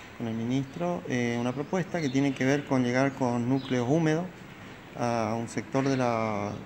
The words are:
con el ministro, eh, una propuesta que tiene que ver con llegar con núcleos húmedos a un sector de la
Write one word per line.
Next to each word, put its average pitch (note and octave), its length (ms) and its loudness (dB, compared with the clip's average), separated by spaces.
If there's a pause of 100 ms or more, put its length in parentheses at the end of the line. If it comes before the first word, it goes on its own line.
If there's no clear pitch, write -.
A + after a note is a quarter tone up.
(180)
con A#2+ 100 -4
el A2+ 60 -4
ministro, C3+ 760 -2
eh, A#2+ 320 0
una B2 140 0
propuesta E3+ 480 -2
que C#3+ 80 0
tiene C3+ 240 2
que B2+ 100 -2
ver C#3 220 4
con B2+ 180 2
llegar B2+ 300 4
con A#2+ 340 0
núcleos C3 420 2
húmedos D#3+ 360 4 (720)
a A#2 400 0
un A#2 80 -4
sector C3+ 400 0
de C3+ 80 2
la A2 560 0 (140)